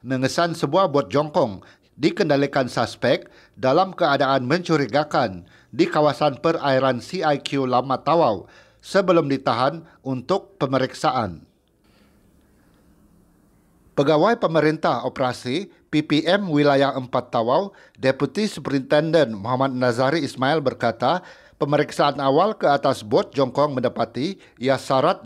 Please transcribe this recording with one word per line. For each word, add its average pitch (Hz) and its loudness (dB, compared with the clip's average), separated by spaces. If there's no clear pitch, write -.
mengesan 135 0
sebuah 160 0
bot 139 0
jongkong 139 -2
dikendalikan 143 0
suspek - -2
dalam 165 2
keadaan 139 2
mencurigakan 143 -2
di 160 0
kawasan 147 0
perairan 131 0
C 180 -8
I 151 0
Q 139 -4
Lama 131 -2
Tawau 147 0
sebelum 175 2
ditahan 139 -2
untuk 135 -4
pemeriksaan. 127 -2
Pegawai 156 4
Pemerintah 156 0
Operasi 127 -4
P 151 0
P 151 0
M 190 0
Wilayah 139 2
Empat 127 -4
Tawau, 139 0
Deputi 135 -2
Superintenden 143 0
Muhammad 127 -2
Nazari 127 0
Ismail 135 -2
berkata, 123 -2
pemeriksaan 143 0
awal 151 2
ke - -4
atas 139 0
bot 147 0
jongkong 139 0
mendapati 127 -4
ia 127 0
syarat 147 0